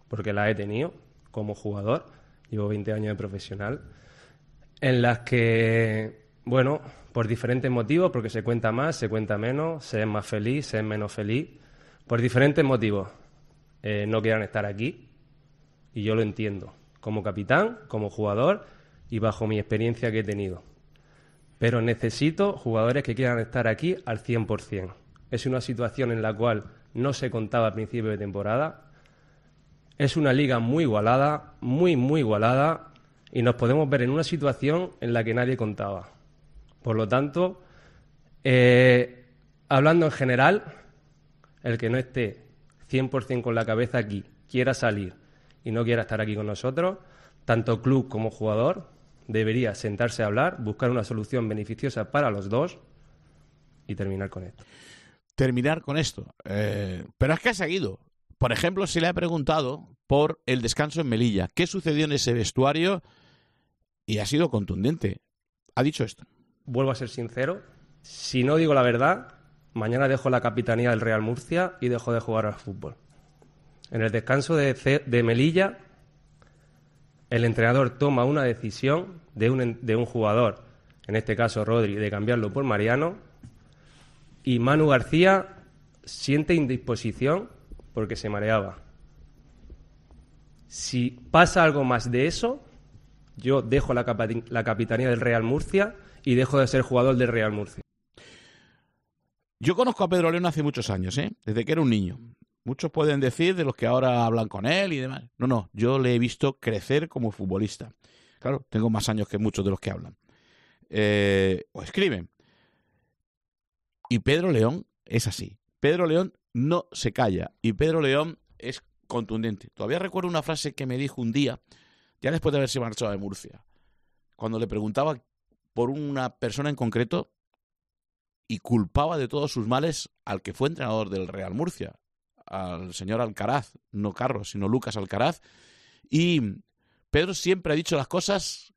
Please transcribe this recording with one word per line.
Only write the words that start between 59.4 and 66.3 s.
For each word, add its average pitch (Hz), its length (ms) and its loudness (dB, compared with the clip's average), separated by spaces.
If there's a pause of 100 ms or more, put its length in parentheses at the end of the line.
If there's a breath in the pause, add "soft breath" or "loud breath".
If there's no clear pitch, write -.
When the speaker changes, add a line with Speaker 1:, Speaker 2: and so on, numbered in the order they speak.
Speaker 2:
por 147 400 4
el 127 160 2
descanso 147 400 0
en 139 60 -4
Melilla. 110 460 2
¿Qué 175 120 2
sucedió 156 400 0
en 147 60 -2
ese 127 200 0
vestuario? 147 680 0 (1040 soft breath)
Y 110 120 -2
ha 104 80 -4
sido 151 220 2
contundente. 101 720 -2 (540)
Ha 127 80 0
dicho 139 220 -2
esto. - 200 -10 (400)